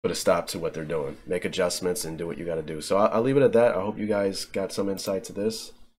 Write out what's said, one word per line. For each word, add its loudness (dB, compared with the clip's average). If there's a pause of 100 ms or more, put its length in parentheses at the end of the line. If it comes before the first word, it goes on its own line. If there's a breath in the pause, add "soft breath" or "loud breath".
put 0
a -2
stop 2
to -6
what -4
they're -6
doing, -4 (100)
make -2
adjustments 0
and -6
do -4
what -6
you -8
gotta -2
do. -8
So 0
I'll, 4
I'll 2
leave 2
it 6
at 6
that. 6
I 0
hope -4
you -4
guys 0
got -4
some -2
insight -4
to -14
this -6 (260)